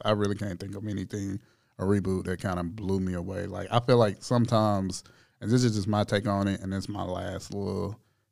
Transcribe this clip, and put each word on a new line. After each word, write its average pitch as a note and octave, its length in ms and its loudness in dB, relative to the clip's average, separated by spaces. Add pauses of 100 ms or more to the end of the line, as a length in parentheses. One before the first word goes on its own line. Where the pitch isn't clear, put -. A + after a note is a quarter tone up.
I G#2+ 60 2
really G#2 240 2
can't G2 260 -6
think G2+ 160 -10
of G2+ 100 -8
anything, G2 540 -6 (380)
a F#2+ 60 -2
reboot F#2+ 400 2
that F2+ 160 -4
kinda F2+ 240 -2
blew F#2+ 360 -2
me F#2 140 0
away. F#2 320 -6
Like, F#2+ 240 -8
I A#2 100 4
feel B2 160 6
like A2 260 4
sometimes, G#2+ 800 2 (360)
and G2+ 100 -4
this B2+ 140 6
is A2+ 100 4
just G2+ 140 0
my G#2 160 2
take G2+ 220 0
on G2+ 220 2
it, G2 120 0
and F#2+ 140 -4
it's F#2+ 140 -4
my G2+ 140 -6
last F#2 520 -6
little G2 440 -4 (340)